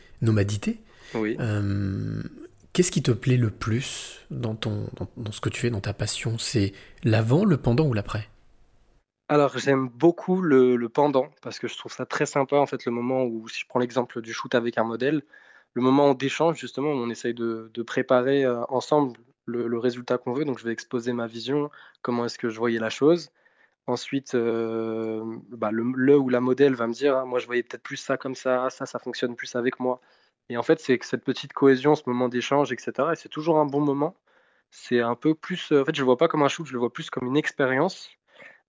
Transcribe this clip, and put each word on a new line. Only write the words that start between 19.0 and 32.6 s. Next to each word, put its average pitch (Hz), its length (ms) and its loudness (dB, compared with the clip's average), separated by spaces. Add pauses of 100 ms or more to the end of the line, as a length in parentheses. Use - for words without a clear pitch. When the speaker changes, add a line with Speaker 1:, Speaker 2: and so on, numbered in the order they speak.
Speaker 2:
le, 120 220 -4
le 117 120 -2
résultat 123 400 -2
qu'on 123 160 -6
veut. 147 100 -2
Donc, 135 140 -4
je - 60 -20
vais 113 80 -2
exposer 120 420 -6
ma 120 120 -4
vision, 127 440 -4 (320)
comment 120 240 0
est-ce - 120 -8
que 120 120 -2
je 110 80 -8
voyais 117 200 0
la 110 120 -2
chose. 160 400 2 (560)
Ensuite, 131 480 -6
euh, 113 880 -2 (240)
bah, 113 220 -4
le, 113 140 -2 (100)
le 135 240 6
ou 131 100 2
la 123 120 2
modèle 131 340 4
va 117 120 -2
me 117 60 -4
dire, « 135 260 0
Ah, 131 60 -2
moi, 123 140 -2
je 117 80 -4
voyais 120 160 -2
peut-être - 200 -10
plus 139 140 -12
ça 135 220 -4
comme 131 160 -8
ça, 127 340 -2
ça, 135 160 -8
ça 127 140 -10
fonctionne 120 380 -6
plus - 200 -10
avec 123 240 -2
moi. » 127 220 -2 (480)
Et 120 60 -6
en 117 60 -2
fait, 160 180 4
c'est 123 180 2
que - 80 -10
cette - 180 -6
petite 135 300 -6
cohésion, 139 400 6
ce 143 120 -4
moment 123 220 0
d'échange, 127 440 0